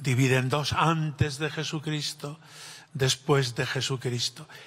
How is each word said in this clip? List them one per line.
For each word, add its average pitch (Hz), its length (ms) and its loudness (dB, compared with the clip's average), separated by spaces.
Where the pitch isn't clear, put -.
divide 131 360 4
en 127 140 2
dos, 147 240 0
antes 156 640 2
de 156 120 -2
Jesucristo, 151 880 -6
después 131 640 2
de 131 100 -2
Jesucristo. 127 840 -4